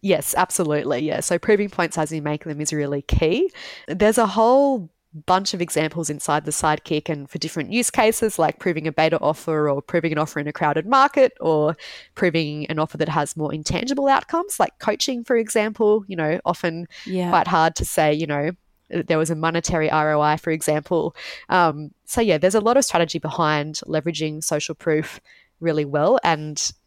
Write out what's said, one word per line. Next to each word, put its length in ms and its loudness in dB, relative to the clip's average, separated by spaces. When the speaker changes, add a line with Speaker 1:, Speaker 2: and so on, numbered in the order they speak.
Speaker 1:
Yes, 340 0
absolutely. 600 0
Yeah. 220 -2
So 180 -2
proving 320 2
points 260 -2
as 160 -2
you 80 -4
make 240 -4
them 160 -8
is 140 -4
really 260 -2
key. 500 2
There's 300 2
a 80 4
whole 640 4
bunch 280 2
of 80 -4
examples 480 -2
inside 340 -2
the 60 -6
Sidekick 580 0
and 220 -6
for 80 -10
different 340 -6
use 160 0
cases, 480 2
like 220 0
proving 300 -2
a 40 -4
beta 280 2
offer 500 0
or 100 -2
proving 300 -2
an 80 -2
offer 220 -4
in 80 -6
a 40 -8
crowded 340 0
market 540 4
or 360 2
proving 500 -2
an 140 -4
offer 160 -2
that 120 0
has 280 -2
more 180 -4
intangible 540 -2
outcomes, 500 0
like 220 0
coaching, 420 -2
for 140 0
example, 720 2
you 80 -6
know, 280 0
often 440 -2
Speaker 2:
Yeah. 260 -2
Speaker 1:
quite 160 4
hard 300 2
to 80 -4
say, 280 2
you 140 -2
know, 240 -2
there 260 -2
was 140 0
a 60 -2
monetary 520 0
R 260 2
O 60 2
I, 160 2
for 140 -4
example. 640 -2
Um, 440 0
so, 140 -4
yeah, 160 4
there's 200 2
a 40 4
lot 160 2
of 80 4
strategy 360 -2
behind 560 -2
leveraging 560 -4
social 320 -4
proof 460 -2
really 240 0
well 400 2
and 480 -2